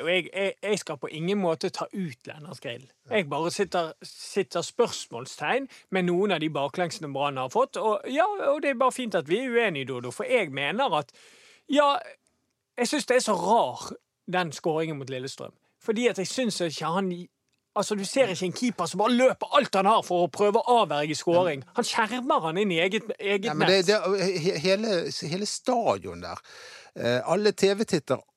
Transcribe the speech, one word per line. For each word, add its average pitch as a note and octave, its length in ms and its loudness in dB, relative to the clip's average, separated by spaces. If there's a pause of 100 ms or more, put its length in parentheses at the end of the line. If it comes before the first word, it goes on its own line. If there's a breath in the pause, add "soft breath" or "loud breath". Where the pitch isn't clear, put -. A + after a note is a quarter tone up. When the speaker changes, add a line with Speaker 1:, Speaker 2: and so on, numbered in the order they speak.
Speaker 1:
Og D3+ 80 -4
jeg, F3+ 200 2
jeg, F#3+ 220 -2 (100)
jeg G3 160 0
skal D#3 240 -8
på - 80 -6
ingen F3+ 320 -2
måte E3+ 280 0
ta - 200 -6
ut E3+ 400 -8
Lennart D3 320 -16
Grill. B2+ 240 -12 (240)
Jeg G3+ 180 0
bare D3+ 220 -2
sitter, E3+ 400 -2 (120)
sitter - 640 -4
spørsmålstegn - 1000 -2 (240 loud breath)
med F#3 180 0
noen F#3 240 2
av D#3+ 80 0
de D#3+ 100 -2
baklengsene D3 640 -4
Brann C#3 300 -2
har C3 100 -6
fått. B3+ 240 0
Og, G#3 320 -2
ja, C#4+ 160 2 (220)
og D4 160 2
det C#4+ 100 2
er A#3+ 80 -2
bare C4 140 2
fint A#3 240 -4
at C#3 100 -4
vi G#3 140 0
er C4 80 -4
uenige, F#3 400 0
Dodo, B2 240 -6
for - 160 -6
jeg G3 240 2
mener E3+ 440 0
at, - 120 -4 (580 soft breath)
ja, C#4+ 240 4 (880)
jeg A#3+ 100 0
synes B3 180 -2
det B3+ 120 6
er - 80 0
så G#3 100 2
rar, F3 540 2 (380)
den F3 240 0
skåringen D#3+ 460 -2
mot C3+ 120 -10
Lillestrøm. C3 420 -10 (320)
Fordi A#3 260 2
at F#3 80 -2
jeg F#3 80 -2
synes A#3+ 340 -2
ikke D#3+ 300 -4
han, F#3 200 0 (680)
altså, G#3 180 0
du G3 100 -2
ser A#3+ 280 2
ikke F#3 160 -4
en E3 100 -6
keeper F#3 320 -2
som F#3 80 -6
bare A3+ 160 2
løper A#3+ 400 2
alt C4+ 240 4
han F#3+ 80 4
har G#3 160 6
for F3 240 2
å C#3+ 60 -4
prøve G#3 300 4
å A#3+ 180 6
avverge D3+ 340 0
skåring. E3+ 480 2 (140)
Han B3 100 0
skjermer B3 640 0
han D#3+ 100 -2
inn G3+ 160 2
i D#3+ 80 2
eget, G#3 240 0 (140)
eget G3 260 -2
Speaker 2:
Ja, - 80 -2
men F3 160 4
det, F#3+ 160 6
Speaker 1:
nett. G3 60 6
Speaker 2:
det, F#3+ 400 2 (100)
he-, F3 220 0
hele, G3 320 2 (340)
hele G3 160 -2
stadion G2 800 -2
der, E2+ 160 -12 (560 loud breath)
eh, A#2+ 240 0
alle G#3 320 2
T G3 240 4
V-titter, D#3 400 0 (180)